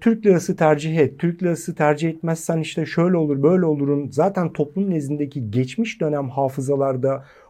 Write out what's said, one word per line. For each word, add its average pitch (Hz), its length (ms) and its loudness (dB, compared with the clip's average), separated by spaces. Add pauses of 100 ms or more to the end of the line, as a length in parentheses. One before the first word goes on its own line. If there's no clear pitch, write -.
Türk 220 260 2
lirası 185 300 4
tercih 156 420 2
et, 131 200 2
Türk 170 240 -2
lirası 170 320 -2
tercih 151 340 2
etmezsen 165 500 -4
işte 156 280 -4
şöyle 175 300 2
olur, 147 260 0
böyle 175 220 4
olurun 143 460 0
zaten 175 420 0
toplum 190 380 -2
nezdindeki 143 600 -4
geçmiş 131 500 -2
dönem 147 280 -2
hafızalarda 135 960 -2 (260)